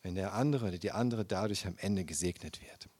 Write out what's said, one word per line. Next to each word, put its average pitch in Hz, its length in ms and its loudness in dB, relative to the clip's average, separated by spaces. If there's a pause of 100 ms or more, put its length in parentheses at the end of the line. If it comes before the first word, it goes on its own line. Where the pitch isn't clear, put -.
wenn 90 140 -4
der 95 180 0
andere 127 340 2
oder 90 100 0
die 95 140 0
andere 113 340 2
dadurch 101 400 0
am 90 120 -4
Ende 98 260 0
gesegnet 82 580 -4
wird - 280 -18 (100)